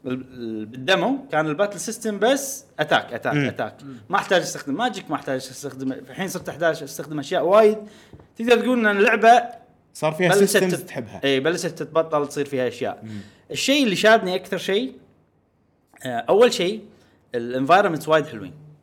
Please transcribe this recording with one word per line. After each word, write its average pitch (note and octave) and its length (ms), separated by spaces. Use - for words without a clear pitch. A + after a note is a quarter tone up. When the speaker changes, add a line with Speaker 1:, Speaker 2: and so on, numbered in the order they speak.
Speaker 1:
بال-، C3 120
بال-، A2+ 500
بالديمو F3 520
كان D#3 140
الباتل F#3+ 340
سيستم G#3+ 380
بس C4 460
أتاك، D3 320
أتاك، A#2 220
Speaker 2:
مم. C#3+ 120
Speaker 1:
أتاك. A2 360
Speaker 3:
مم. C3+ 140
Speaker 1:
ما F#3 60
أحتاج F3+ 240
أستخدم - 340
ماجيك، G#3+ 360
ما C#3+ 60
أحتاج C3 200
أستخدم، C3 560
الحين E3+ 360
صرت E3+ 200
أحتاج D#3 340
أستخدم D3+ 360
أشياء C#3+ 260
وايد. G#3 340
تقدر A3+ 240
تقول B3 180
إن G#3 180
اللعبة A3+ 460
Speaker 2:
صار D#3 180
فيها F3+ 160
Speaker 1:
بلشت G3 120
Speaker 2:
سيستمز F#3 340
Speaker 1:
تت-، - 140
Speaker 2:
تحبها. G#2+ 360
Speaker 1:
إي، C#3 160
بلشت D#3 260
تتبطل D#3 640
تصير C#3+ 180
فيها B2+ 220
أشياء. A2 340
Speaker 2:
مم. G#2+ 180
Speaker 1:
الشيء C#4 340
اللي G3 120
شادني G#3+ 380
أكثر F3+ 240
شيء، A3+ 340
آه، A#2+ 240
أول A3+ 240
شيء G#3 280
الانفايرمنتس C#3 720
وايد D#3 180
حلوين. G2+ 260